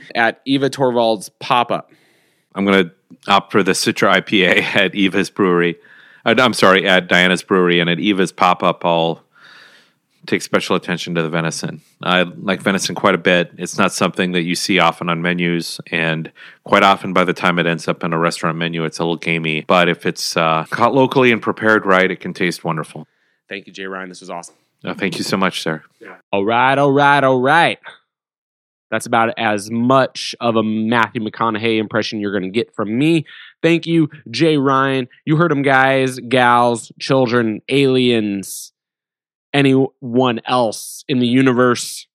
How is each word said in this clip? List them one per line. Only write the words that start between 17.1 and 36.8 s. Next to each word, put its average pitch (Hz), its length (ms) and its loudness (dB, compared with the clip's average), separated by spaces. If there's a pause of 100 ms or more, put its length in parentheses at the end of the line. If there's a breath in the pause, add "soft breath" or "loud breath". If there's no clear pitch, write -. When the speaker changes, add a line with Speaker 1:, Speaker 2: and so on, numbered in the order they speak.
Speaker 2:
by 92 100 2
the 87 80 0
time 87 260 0
it 82 80 0
ends 82 220 -2
up 85 160 -6
in 85 80 -4
a 82 60 -2
restaurant 82 400 -2
menu, 85 260 -4
it's 78 140 -8
a 85 60 -4
little 82 120 -2
gamey. 80 500 -4
But 87 220 4
if 85 160 -4
it's, - 320 -6
uh, 80 320 0
caught 117 260 0
locally 131 380 2
and 107 80 -2
prepared 107 460 0
right, 92 240 4
it 87 100 -8
can 90 140 -10
taste 87 280 -4
wonderful. 78 440 -8 (420)
Speaker 1:
Thank 98 200 -14
you, 98 40 -20
Jay 95 140 -14
Ryan. 92 240 -12
This 90 100 -20
was 92 80 -20
awesome. 85 280 -16 (280)
Speaker 2:
No, 90 80 -8
thank 92 240 -4
you - 80 -6
so - 140 -4
much, 95 240 -2
sir. 80 200 -6 (160)
Speaker 1:
Yeah. - 180 -20 (140)
All 98 140 -2
right, 123 320 2
all 143 160 2
right, 143 320 4
all 131 160 2
right. 139 380 2 (1120 loud breath)
That's 110 160 -6
about 117 320 2
as 107 320 -2
much 123 720 0
of 120 160 0
a 113 60 2
Matthew 110 600 0
McConaughey 110 560 -2
impression 107 420 -4
you're 101 120 -4
gonna 95 180 -4
get 113 240 -6
from 110 240 -4
me. 156 260 2 (380 loud breath)
Thank 165 240 0
you, 165 240 2 (200 loud breath)
Jay 151 280 0
Ryan. 135 500 0 (160 soft breath)
You 151 120 0
heard 165 160 2
him, 139 100 0
guys, 131 560 2
gals, 120 800 2